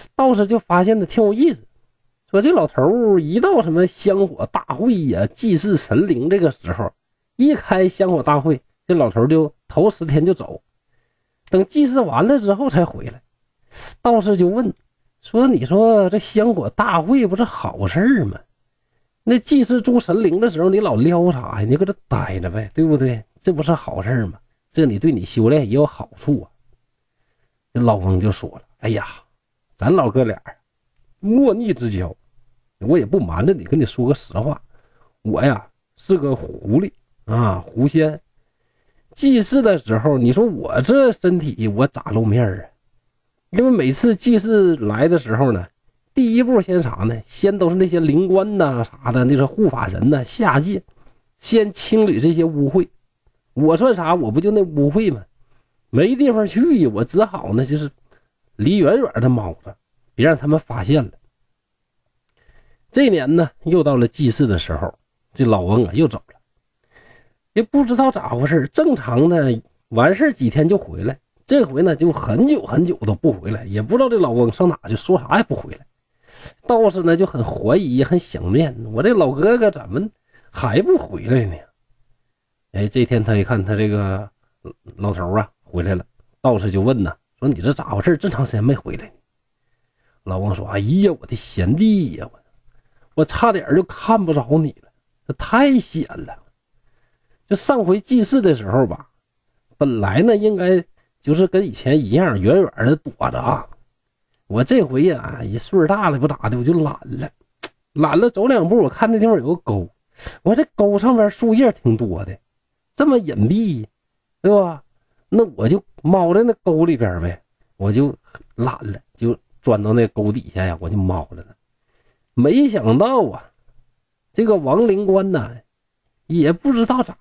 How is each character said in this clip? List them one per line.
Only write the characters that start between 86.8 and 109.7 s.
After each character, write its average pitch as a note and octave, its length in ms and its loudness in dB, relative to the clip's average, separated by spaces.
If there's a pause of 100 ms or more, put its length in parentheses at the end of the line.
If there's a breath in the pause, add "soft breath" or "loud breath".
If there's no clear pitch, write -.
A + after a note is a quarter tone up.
问 A#2+ 200 0
呐， F2 140 -4 (220)
说 C3 100 -2
：“你 A2 140 -2
这 B2 100 0
咋 - 180 -10
回 G2+ 120 -4
事？ F3 160 2
这 G3+ 100 -4
长 B2+ 160 -4
时 - 80 -6
间 G#2 100 -2
没 C3 120 2
回 - 220 -8
来 - 100 -16
呢？” - 60 -20 (1120)
老 F#2 140 -6
翁 G2 160 -4
说 F#2+ 140 -10
：“哎 G2+ 100 -6
呀， F3 400 2
我 - 80 -20
的 - 80 -8
贤 F#2+ 400 -2
弟 F#3+ 420 2
呀， - 140 -14
我， - 80 -20 (760)
我 D#3 100 0
差 - 260 0
点 G3 140 -4
儿 D3 120 0
就 F#3 80 4
看 G#3+ 420 -2
不 D#3+ 80 0
着 C#3 240 0
你 D3+ 140 -2 (100)
了， - 80 -20 (360)
这 D3 80 -10
太 C4 440 0
险 - 280 -6
了。” - 300 -16 (1120)
就 G3+ 80 0
上 B3+ 260 -2
回 F#3 160 2
祭 A#3+ 240 0
祀 C4 200 0
的 E3+ 120 4
时 G#2+ 160 -6
候 B2 160 2
吧， - 220 -12 (680)
本 B2+ 220 0
来 G2 200 0
呢 A3 160 4
应 G#3+ 180 0
该 F3+ 300 0 (380)
就 C#3+ 100 -2
是 F3+ 140 2
跟 F#3 180 0
以 D#3 60 -8
前 C#3+ 280 0
一 A2+ 120 -4
样， C#3 280 0
远 B2 220 2
远 F3+ 160 0
的 B2 200 2
躲 - 160 -14 (180)
着 - 80 -8
啊。 - 280 -4 (800)
我 G#2+ 140 -2
这 A#3 200 2
回 C3+ 220 0
呀， B2 400 -4
也 G#2 140 -8
岁 - 200 -2
数 D#3+ 80 4
大 G3 240 0
了， C#3 80 -2
不 C#3+ 100 0
咋 A2+ 220 -6
的， B2 80 -2
我 A#2+ 40 -4
就 D3+ 120 2
懒 D3+ 300 -2
了， C3 260 -10 (640)
懒 D#3 260 2
了 A#3+ 80 4
走 G#3+ 180 -2
两 A3+ 220 2
步， A3 140 4
我 C#3+ 60 2
看 - 220 0
那 A3+ 80 0
地 G#3+ 80 2
方 A3+ 120 4
有 C#3 160 -2
个 F3 80 -6
沟， G2 260 -4 (540 loud breath)